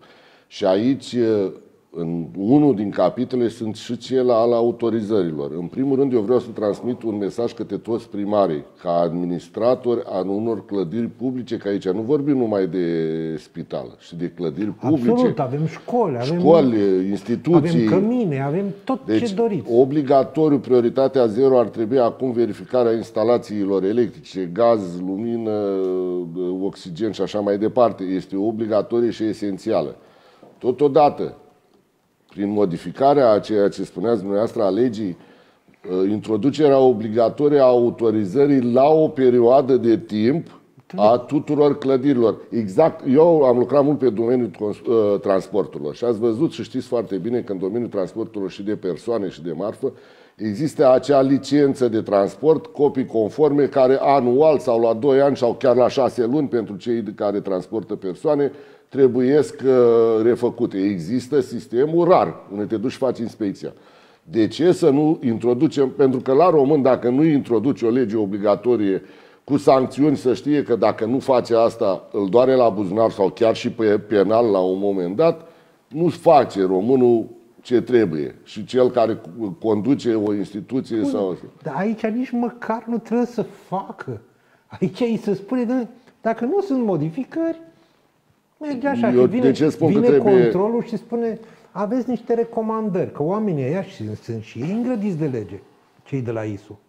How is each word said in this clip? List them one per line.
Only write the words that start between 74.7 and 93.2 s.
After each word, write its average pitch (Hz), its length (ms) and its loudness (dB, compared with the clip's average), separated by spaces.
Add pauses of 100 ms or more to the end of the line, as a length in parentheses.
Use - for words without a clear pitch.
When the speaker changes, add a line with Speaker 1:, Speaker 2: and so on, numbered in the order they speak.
Speaker 1:
moment 98 360 -2
dat, 165 320 0 (400)
nu 165 200 -2
face 117 580 4
românul 117 600 2 (360)
ce 120 200 0
trebuie. 80 640 0
Și 107 220 -14
cel 127 240 2
care 113 320 0 (380)
conduce 110 540 0
o 107 200 0
instituție 110 680 -6
Speaker 2:
Bun, 101 100 -2
Speaker 1:
sau 95 280 -4 (260)
Speaker 2:
dar 143 140 -10
aici 220 280 -4
nici 240 260 -6
măcar 240 560 -6
nu 233 100 -4
trebuie 233 300 -4
să 220 140 -6
facă. - 800 -12 (580)
Aici 185 200 -4
îi 226 180 -2
se 208 160 -2
spune, 247 300 -4
„Dă-, 240 240 -4 (340)
dacă 226 240 -4
nu 381 160 0
sunt 269 220 -2
modificări, 226 760 -4 (1000)
merge 277 300 -6
așa.” 123 240 0
Speaker 1:
Eu 123 100 6
Speaker 2:
Că 127 60 6
vine, 247 160 -2
Speaker 1:
de - 80 4
ce 147 180 2
spun 156 240 0
că - 60 2
Speaker 2:
vine 240 80 2
Speaker 1:
trebuie 202 340 6
Speaker 2:
controlul 202 420 2
și 214 140 -8
spune, 233 420 -6 (320)
„Aveți 214 380 -4
niște 240 240 -4
recomandări”, 220 800 -2
că 143 120 -4